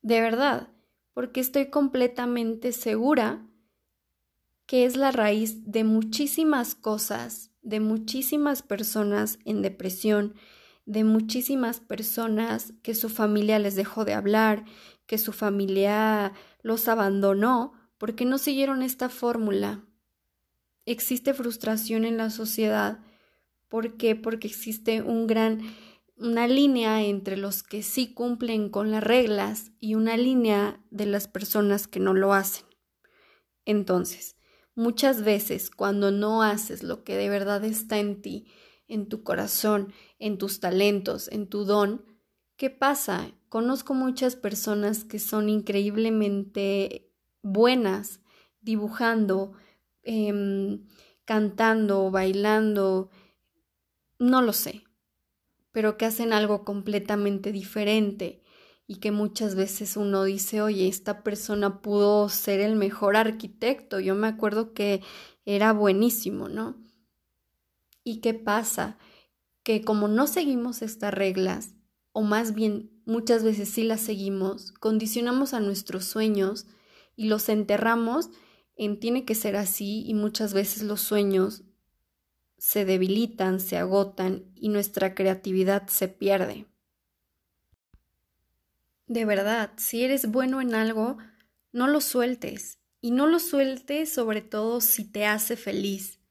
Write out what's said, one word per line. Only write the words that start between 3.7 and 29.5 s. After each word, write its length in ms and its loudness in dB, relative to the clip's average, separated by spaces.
que 140 6
es 120 2
la 140 2
raíz 640 0
de 100 2
muchísimas 960 2
cosas, 760 -6
de 200 -4
muchísimas 800 0
personas 840 -2
en 180 -2
depresión, 760 -2
de 160 -2
muchísimas 760 2
personas 920 -4
que 100 -4
su 140 -4
familia 500 2
les 160 0
dejó 300 -2
de 100 0
hablar, 500 2
que 120 -4
su 140 -4
familia 1000 2
los 240 -2
abandonó 840 2
porque 260 -4
no 140 2
siguieron 460 0
esta 240 -4
fórmula. 760 -2
Existe 480 -2
frustración 680 -2
en 120 0
la 140 -2
sociedad. 680 -2
¿Por 280 -6
qué? 180 2
Porque 320 -6
existe 560 -4
un 240 0
gran, 360 2
una 300 0
línea 560 4
entre 340 -2
los 280 -6
que 180 -10
sí 320 -4
cumplen 540 -2
con 240 -2
las 100 0
reglas 800 2